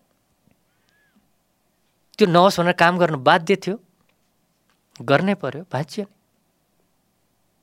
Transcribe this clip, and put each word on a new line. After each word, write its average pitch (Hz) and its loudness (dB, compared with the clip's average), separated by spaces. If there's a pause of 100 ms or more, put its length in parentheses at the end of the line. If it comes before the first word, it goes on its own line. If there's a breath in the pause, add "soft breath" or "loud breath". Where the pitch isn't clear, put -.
(2250)
त्यो 214 2
नहोस् 180 4
भनेर 175 0
काम 175 2
गर्नु 160 0
बाध्य 165 2
थियो, 190 -10 (1200)
गर्नै 143 0
पर्यो, 147 -10
भाँचियो 196 -8
नि। - -20 (1500)